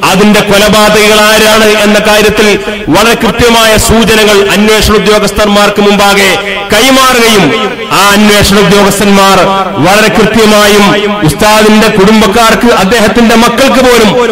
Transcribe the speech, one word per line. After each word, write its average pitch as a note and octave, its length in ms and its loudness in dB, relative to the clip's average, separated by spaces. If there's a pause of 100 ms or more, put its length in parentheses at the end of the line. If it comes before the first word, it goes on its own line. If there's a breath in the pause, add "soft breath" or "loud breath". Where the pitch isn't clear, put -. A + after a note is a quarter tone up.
(120)
അതിന്റെ G#3 380 2
കൊലപാതകികൾ G#3+ 680 0 (120)
ആരാണ് G#3+ 380 2 (160)
എന്ന G#3 140 0 (100)
കാര്യത്തിൽ G#3+ 380 0 (480)
വളരെ A3+ 280 0
കൃത്യമായ A#3 480 0 (180)
സൂചനകൾ G#3+ 480 0 (180)
അന്വേഷണ G#3 460 0
ഉദ്യോഗസ്ഥന്മാർക്ക് G3+ 880 0
മുമ്പാകെ G3 440 0 (420)
കൈമാറുകയും A#3+ 720 0 (540)
ആ - 20 0 (140)
അന്വേഷണ G#3 500 2
ഉദ്യോഗസ്ഥന്മാർ G3 720 0 (500)
വളരെ G#3+ 300 0
കൃത്യമായും G#3 680 2 (420)
ഉസ്താദിന്റെ G#3+ 640 2 (100)
കുടുംബക്കാർക്ക്, A3 680 2 (140)
അദ്ദേഹത്തിന്റെ A3 640 0
മക്കൾക്ക് B3+ 420 0
പോലും A#3 220 2 (220)